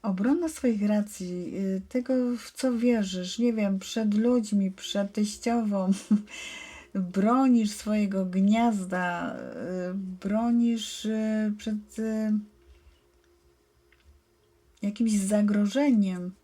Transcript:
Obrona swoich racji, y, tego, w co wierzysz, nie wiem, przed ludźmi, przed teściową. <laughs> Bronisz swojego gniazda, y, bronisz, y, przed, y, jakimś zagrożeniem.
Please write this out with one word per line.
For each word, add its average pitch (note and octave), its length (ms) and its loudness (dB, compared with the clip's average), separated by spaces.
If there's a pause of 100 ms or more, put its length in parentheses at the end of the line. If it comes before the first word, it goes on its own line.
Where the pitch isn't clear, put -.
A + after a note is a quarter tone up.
Obrona A#3+ 480 0
swoich A3 380 0
racji, F#3 680 -2
y, F#3+ 320 -2
tego, B3+ 240 -2 (240)
w - 140 -14
co C4 220 0
wierzysz, G#3 640 0
nie A#3 140 2
wiem, G3+ 260 0
przed G#3+ 340 -2
ludźmi, G#3+ 580 2
przed G3+ 420 -6
teściową. G#3 800 0 (540)
<laughs> - 680 -8
Bronisz A#3 580 4
swojego G3+ 540 0
gniazda, F#3 1080 2
y, - 40 -10 (540)
bronisz, A3 1120 -2
y, A3 520 0
przed, G#3+ 420 -8
y, A3 320 -2 (2500)
jakimś G#3 380 0
zagrożeniem. G#3 1120 2 (120)